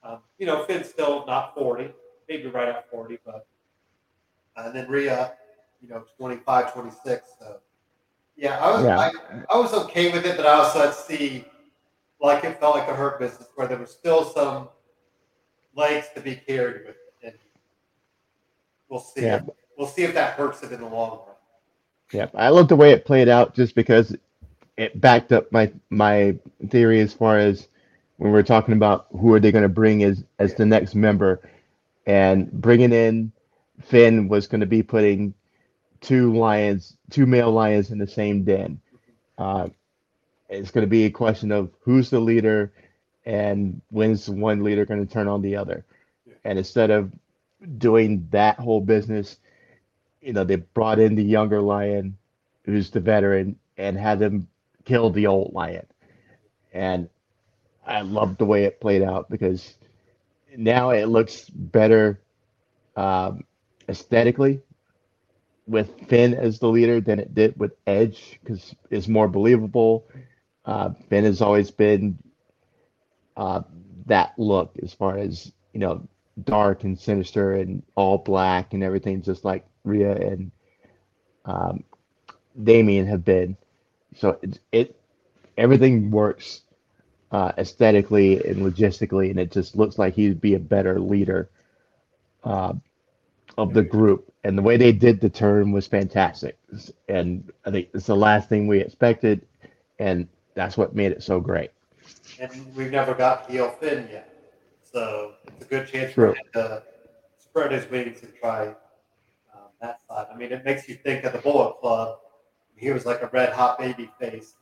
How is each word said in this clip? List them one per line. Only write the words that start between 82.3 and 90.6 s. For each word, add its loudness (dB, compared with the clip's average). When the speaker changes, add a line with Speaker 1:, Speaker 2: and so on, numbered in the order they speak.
Speaker 2:
Damian 4
have -4
been. 0
So -2
it, -12
it, 0
everything 4
works, -4
uh, -4
aesthetically 2
and -4
logistically, -2
and -4
it -4
just -6
looks 0
like 0
he'd 0
be 2
a -2
better -2